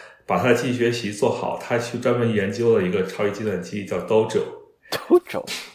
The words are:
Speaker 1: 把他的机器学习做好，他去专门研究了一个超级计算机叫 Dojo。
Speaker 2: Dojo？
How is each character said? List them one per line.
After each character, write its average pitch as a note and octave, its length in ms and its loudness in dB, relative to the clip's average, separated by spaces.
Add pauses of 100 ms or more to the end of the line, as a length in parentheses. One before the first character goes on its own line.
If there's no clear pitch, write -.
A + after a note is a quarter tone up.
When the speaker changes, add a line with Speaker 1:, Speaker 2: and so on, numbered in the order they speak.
(240)
Speaker 1:
把 F#2+ 140 0
他 B2+ 100 2
的 A#2+ 60 6
机 B2 180 0
器 A2+ 60 -2
学 A#2 120 4
习 G2+ 200 -4
做 B2 180 0
好， - 320 -4
他 - 160 -4
去 A#2 220 -4
专 A#2+ 200 2
门 A#2 140 2
研 G2 180 0
究 A2+ 280 4
了 F#2+ 40 2
一 F2+ 80 0
个 F#2 140 0
超 G#2 240 -2
级 G2 40 0
计 A2 120 -8
算 F#2 160 -2
机 G2+ 240 -8
叫 F#2 140 -4
Dojo。 G#2+ 420 2 (500)
Speaker 2:
Dojo？ - 540 2 (300)